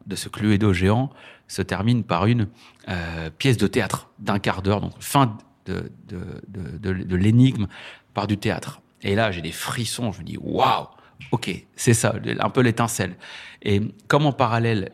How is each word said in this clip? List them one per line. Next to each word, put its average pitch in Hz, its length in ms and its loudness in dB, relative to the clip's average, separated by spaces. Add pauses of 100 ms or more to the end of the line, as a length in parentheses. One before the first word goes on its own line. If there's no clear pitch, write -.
de 98 120 -10
ce - 100 -10
Cluedo 104 460 2
géant 104 380 2 (360)
se - 140 -6
termine 101 420 0
par 90 220 0
une, 113 220 4 (420)
euh, 82 480 -6
pièce 131 180 2
de 98 120 2
théâtre - 420 -2 (100)
d'un 101 200 -2
quart 98 220 -2
d'heure, 98 200 0
donc 87 180 -6
fin 123 380 2 (280)
de, 90 260 -8 (160)
de, 98 120 -12 (280)
de, 85 300 -12 (160)
de, 92 100 -4
de 90 120 -2
l'énigme 113 520 6 (480)
par 101 100 -2
du 104 120 0
théâtre. - 440 -4 (220)
Et 98 100 0
là, 110 180 2
j'ai 87 100 -6
des 80 100 -6
frissons, 117 600 -6
je - 100 -10
me - 40 -12
dis, « - 160 -10
Waouh ! - 460 0 (440)
Ok, 107 220 -4 (220)
c'est - 180 4
ça, 113 220 0 (240)
un 104 100 0
peu 131 120 2
l'étincelle. » 110 560 0 (440)
Et 101 200 2 (260)
comme 147 180 4
en 147 60 4
parallèle, 113 640 0